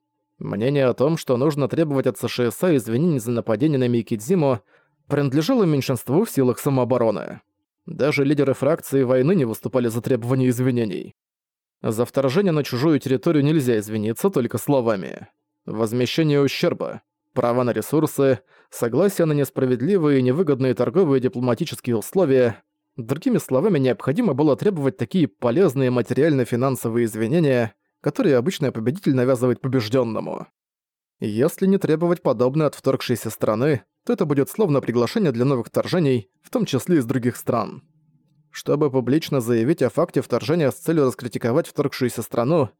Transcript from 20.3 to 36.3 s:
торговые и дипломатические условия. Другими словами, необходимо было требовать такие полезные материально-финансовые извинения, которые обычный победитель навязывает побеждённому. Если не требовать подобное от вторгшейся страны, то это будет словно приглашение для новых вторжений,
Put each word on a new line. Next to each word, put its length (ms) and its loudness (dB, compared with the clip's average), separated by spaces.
торговые 460 2
и 20 0
дипломатические 760 -2
условия. 640 2
Другими 400 -2
словами, 420 0
необходимо 540 0
было 240 2
требовать 400 0
такие 320 0
полезные 600 0
материально-финансовые 1120 0
извинения, 680 0
которые 360 0
обычный 360 -2
победитель 420 -2
навязывает 460 2
побеждённому. 880 -2
Если 460 -2
не 100 4
требовать 460 0
подобное 460 2
от 60 -2
вторгшейся 540 -2
страны, 540 0
то 80 0
это 100 -2
будет 240 0
словно 320 0
приглашение 500 0
для 140 0
новых 220 0
вторжений, 640 0